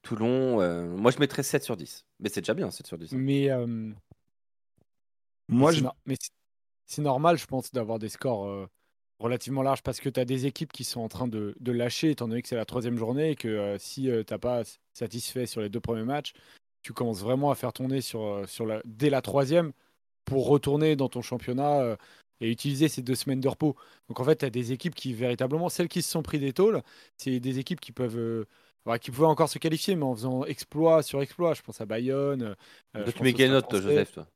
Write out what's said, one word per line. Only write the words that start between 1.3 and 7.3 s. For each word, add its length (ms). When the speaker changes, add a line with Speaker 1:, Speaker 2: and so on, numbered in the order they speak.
Speaker 1:
sept 200
sur 120
dix. 300
Mais 80
c'est 120
déjà 120
bien, 180
sept 160
sur 100
dix, 160
hein. 60
Speaker 2:
Mais, 320
euh, 400
Speaker 3:
Moi, 240
Speaker 2:
c'est 60
Speaker 3:
je 40
Speaker 2:
no-, 80
mais 140
c'est, 120
c'est 160
normal, 360